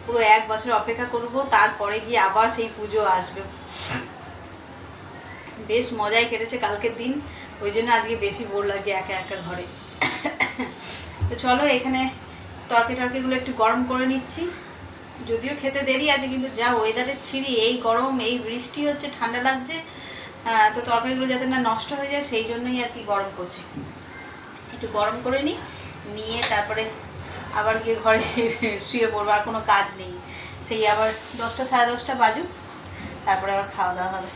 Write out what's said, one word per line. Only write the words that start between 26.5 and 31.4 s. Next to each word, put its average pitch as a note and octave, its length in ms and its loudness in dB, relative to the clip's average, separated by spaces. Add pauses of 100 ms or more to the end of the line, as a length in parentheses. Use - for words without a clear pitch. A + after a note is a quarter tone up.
তারপরে G#3+ 320 0 (760)
আবার A3 240 2
গিয়ে A3+ 200 2
ঘরে A3 180 6 (340)
<laughs> G#3 320 -2
শুয়ে A3+ 260 2
পড়বো, G#3 240 2
আর G#3 100 2
কোনো A3 120 -2 (120)
কাজ G3 140 6 (140)
নেই। F#3 120 -8 (560)
সেই A3 140 0 (120)
আবার A3 160 4 (320)